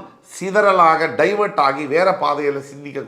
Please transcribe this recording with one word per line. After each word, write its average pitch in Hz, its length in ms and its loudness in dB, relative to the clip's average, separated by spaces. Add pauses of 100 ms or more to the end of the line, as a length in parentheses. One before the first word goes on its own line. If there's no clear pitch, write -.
(360)
சிதறலாக 185 680 2 (160)
டைவர்ட் 196 460 0
ஆகி 143 180 -4 (100)
வேற 185 140 4 (140)
பாதையில 143 340 -2 (120)
சிந்திக்க 139 380 -12